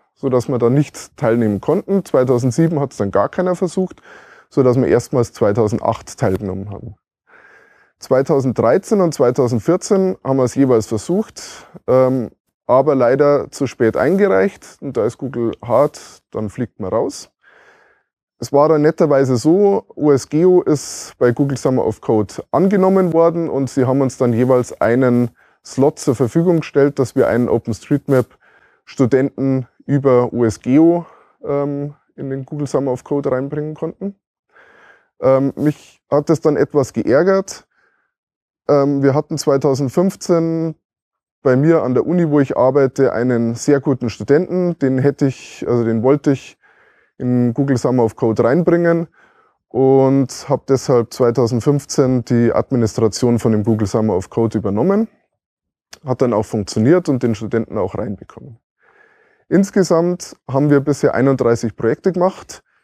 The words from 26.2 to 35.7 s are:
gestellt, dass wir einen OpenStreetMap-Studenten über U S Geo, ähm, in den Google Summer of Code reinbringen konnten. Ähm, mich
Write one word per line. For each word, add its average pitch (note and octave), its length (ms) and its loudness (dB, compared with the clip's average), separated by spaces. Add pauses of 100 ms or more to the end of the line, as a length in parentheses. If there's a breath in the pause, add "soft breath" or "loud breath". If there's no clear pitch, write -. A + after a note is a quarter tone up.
gestellt, C#3+ 380 0
dass C3 180 -4
wir C3 100 4
einen A#2 220 0
OpenStreetMap-Studenten C3 2250 -2 (180)
über C3 460 2
U A#2+ 140 0
S A2 160 -2
Geo, E3 440 2 (380 soft breath)
ähm, C#3+ 520 -6 (200)
in C#3+ 140 -10
den C3+ 160 -8
Google D3 220 -8
Summer C#3 260 -2
of - 100 -8
Code C#3+ 260 -4
reinbringen D3 460 -6
konnten. F#3 400 -10 (1040 soft breath)
Ähm, C3+ 380 2
mich - 520 -6